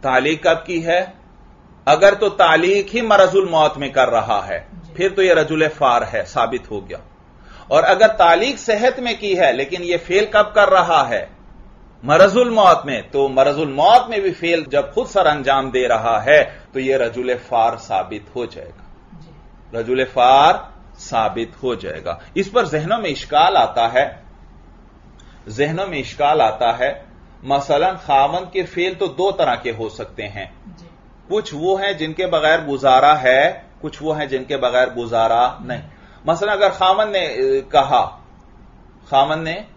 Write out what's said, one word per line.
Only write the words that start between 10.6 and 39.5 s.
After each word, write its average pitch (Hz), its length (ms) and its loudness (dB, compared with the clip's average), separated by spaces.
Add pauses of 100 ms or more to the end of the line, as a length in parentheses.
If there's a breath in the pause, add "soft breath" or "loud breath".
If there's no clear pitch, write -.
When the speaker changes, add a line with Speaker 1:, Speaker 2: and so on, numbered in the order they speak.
Speaker 1:
रहा 170 340 4
है, 120 340 -6 (680)
मरजुल 190 460 4
मौत 202 360 4
में, 127 240 -8
तो 139 180 0
मरजुल 143 400 0
मौत 190 420 4
में 220 100 -4
भी 190 100 -2
फेल 165 380 -4
जब 139 240 -4
खुद - 140 -4
सर 190 200 0
अंजाम 135 440 -2
दे 127 160 -2
रहा 113 320 0
है, 139 440 2 (120)
तो 135 60 -6
ये 131 160 0
रजुल 123 380 -2
फार 117 420 -2
साबित 107 500 -6 (100)
हो 120 100 -8
जाएगा, - 380 -18 (300)
Speaker 2:
जी। - 640 -18
Speaker 1:
रजुल 123 260 -2
फार 135 680 4 (260)
साबित 113 540 -4 (100)
हो 127 140 -4
जाएगा। 82 440 -10 (160 loud breath)
इस 190 120 -4
पर 226 180 0
जहनों 160 320 -4
में 202 120 -6
इश्काल 160 460 0
आता 117 320 0
है, 127 340 -2 (1300 soft breath)
जहनों 147 380 -4
में 170 120 -8
इश्काल 143 440 0
आता 113 300 0
है, 123 320 -4 (400)
मसलन 147 640 -2
खावंद 151 460 0
के 185 100 -4
फेल 175 320 -6
तो 185 140 -4
दो 175 220 -2
तरह 160 240 0
के 120 160 -8
हो 110 180 -8
सकते 110 340 -14
हैं, 101 560 -16
Speaker 2:
जी। - 80 -20 (420)
Speaker 1:
कुछ 202 260 -6
वो 175 220 -2
हैं 196 200 -4
जिनके 160 300 -6
बगैर 160 380 0
गुजारा 139 500 4
है, 135 520 2 (160)
कुछ 151 200 -12
वो 156 100 -4
हैं 151 160 -6
जिनके 131 280 -6
बगैर 123 380 0
गुजारा 117 680 0
नहीं। 123 200 -12 (460 soft breath)
मसलन 175 220 -2
अगर 196 180 2
खावंद 190 400 0
ने, 190 180 -4
अ, 131 460 -2
कहा, 135 300 2 (1080)
खावंद 147 320 0
ने 170 240 -8 (100)